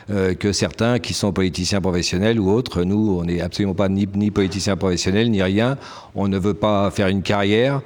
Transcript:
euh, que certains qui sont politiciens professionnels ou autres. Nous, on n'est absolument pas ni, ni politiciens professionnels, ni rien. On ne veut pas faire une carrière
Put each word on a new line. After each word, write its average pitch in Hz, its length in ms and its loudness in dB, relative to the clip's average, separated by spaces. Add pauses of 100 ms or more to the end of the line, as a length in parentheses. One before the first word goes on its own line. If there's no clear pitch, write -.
(100)
euh, 95 240 0
que 101 180 0
certains 113 460 0
qui - 160 -6
sont 101 180 0
politiciens 92 480 0
professionnels 92 600 0
ou 95 100 2
autres. 113 320 0
Nous, 101 380 2
on 85 40 -4
n'est 87 160 -2
absolument 92 340 -2
pas 95 140 0
ni, 95 280 0
ni 104 160 2
politiciens 98 440 0
professionnels, 98 540 0
ni 101 140 2
rien. 110 340 2 (380)
On 98 100 -2
ne 98 120 0
veut 98 160 0
pas 101 360 0
faire 98 160 0
une 95 160 0
carrière 107 640 2